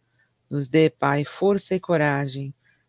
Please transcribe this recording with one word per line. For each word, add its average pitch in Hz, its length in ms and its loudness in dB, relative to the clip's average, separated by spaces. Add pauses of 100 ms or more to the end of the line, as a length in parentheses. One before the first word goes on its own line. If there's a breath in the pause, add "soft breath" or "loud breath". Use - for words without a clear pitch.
(500)
Nos 139 200 -4
dê, 160 180 6
Pai, 143 380 0
força 196 480 -2
e 185 60 0
coragem 139 720 -2 (360)